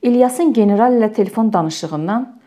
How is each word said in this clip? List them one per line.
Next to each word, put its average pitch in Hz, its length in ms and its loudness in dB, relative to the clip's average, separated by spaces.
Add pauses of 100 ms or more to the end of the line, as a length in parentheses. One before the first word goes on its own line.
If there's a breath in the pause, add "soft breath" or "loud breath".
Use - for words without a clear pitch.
İlyasın 247 500 2
general 220 420 2
ilə 214 180 0
telefon 220 400 -2
danışığından 165 760 -4 (180 loud breath)